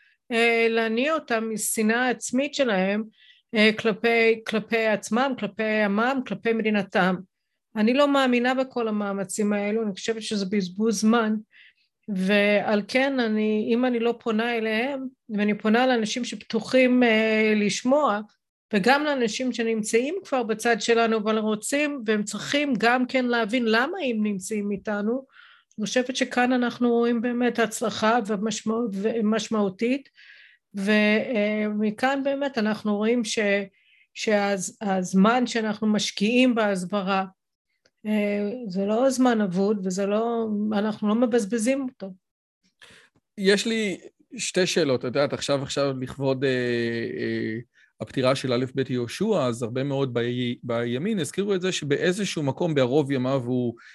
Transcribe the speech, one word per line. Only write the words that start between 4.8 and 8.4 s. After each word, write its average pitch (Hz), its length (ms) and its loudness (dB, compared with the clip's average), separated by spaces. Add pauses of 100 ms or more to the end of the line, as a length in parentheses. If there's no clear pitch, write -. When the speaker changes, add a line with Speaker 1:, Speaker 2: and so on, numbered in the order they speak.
Speaker 1:
עצמם, 220 520 0
כלפי 214 460 -2
עמם, 233 420 0
כלפי 214 260 -2
מדינתם. 208 640 2 (600)
אני 220 180 4
לא 285 140 4
מאמינה 254 460 2